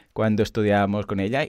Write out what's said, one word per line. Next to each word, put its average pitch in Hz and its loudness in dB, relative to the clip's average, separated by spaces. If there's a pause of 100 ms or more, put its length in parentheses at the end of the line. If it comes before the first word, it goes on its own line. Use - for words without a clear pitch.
(120)
cuando 107 0
estudiábamos 101 0
con 101 -4
ella 120 -2